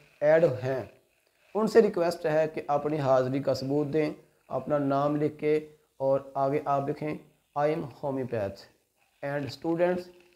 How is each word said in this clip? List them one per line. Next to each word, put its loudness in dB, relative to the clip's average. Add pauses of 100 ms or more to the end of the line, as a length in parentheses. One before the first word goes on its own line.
(240)
ऐड 6
हैं, -2 (640)
उनसे 6
रिक्वेस्ट 0
है 2
कि -8
अपनी 0
हाज़िरी 2
का 0
सबूत -2
दें, 0 (360)
अपना -2
नाम 0
लिख -2
के, 0 (320)
और 0
आगे 0
आप 0
लिखें, -6 (380)
"I 2
am -6 (220)
homeopath -4 (680)
and -6
students" 0 (340)